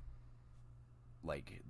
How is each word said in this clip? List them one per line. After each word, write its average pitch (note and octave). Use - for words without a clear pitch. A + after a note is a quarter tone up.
like, D2